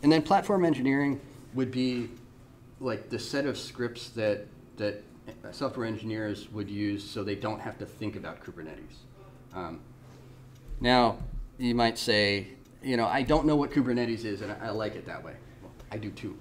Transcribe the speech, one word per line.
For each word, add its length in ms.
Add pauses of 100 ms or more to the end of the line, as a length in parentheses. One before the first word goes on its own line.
And 80
then 120
platform 420
engineering 560 (340)
would 160
be, 400 (720)
like, 300
the 100
set 260
of 120
scripts 540
that, 360 (300)
that 260 (480)
software 340
engineers 680
would 160
use 340
so 180
they 140
don't 240
have 200
to 60
think 300
about 260
Kubernetes. 540 (580)
Um, 280 (1000)
now, 380 (400)
you 180
might 220
say, 500 (340)
you 140
know, 100
"I 180
don't 220
know 120
what 140
Kubernetes 520
is, 180
and 120
I, 140
I 20
like 260
it 100
that 180
way." 120 (260)
Well, 100 (200)
I 60
do 120
too. 320